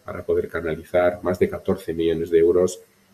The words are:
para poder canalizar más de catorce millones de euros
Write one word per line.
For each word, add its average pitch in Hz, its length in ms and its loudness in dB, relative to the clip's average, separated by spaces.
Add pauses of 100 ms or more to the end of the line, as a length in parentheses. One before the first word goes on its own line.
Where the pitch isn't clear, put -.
para 95 200 -10
poder 87 220 0
canalizar 85 760 -2
más 92 140 0
de - 120 2
catorce - 440 -4
millones 82 360 -2
de 82 100 6
euros 90 400 4 (340)